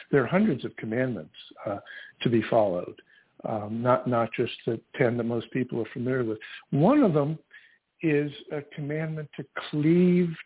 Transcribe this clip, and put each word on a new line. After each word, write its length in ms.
there 120
are 40
hundreds 380
of 120
commandments, 560
uh, 140
to 80
be 140
followed, 580
um, 340
not, 260
not 260
just 200
the 140
ten 200
that 60
most 280
people 300
are 120
familiar 300
with. 160
One 320
of 120
them 260
is 300
a 100
commandment 640
to 80
cleave 600